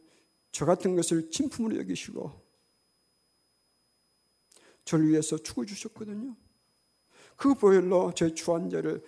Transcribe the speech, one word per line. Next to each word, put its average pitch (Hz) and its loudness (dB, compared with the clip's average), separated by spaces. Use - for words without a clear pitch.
저 - -6
같은 180 2
것을 165 0
진품으로 233 -4
여기시고 - -10
저를 156 2
위해서 156 2
죽어주셨거든요. 214 -10
그 277 4
보혈로 185 4
제 165 0
주한죄를, 165 -2